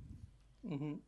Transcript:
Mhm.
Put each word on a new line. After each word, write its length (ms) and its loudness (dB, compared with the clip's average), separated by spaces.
Mhm. 440 4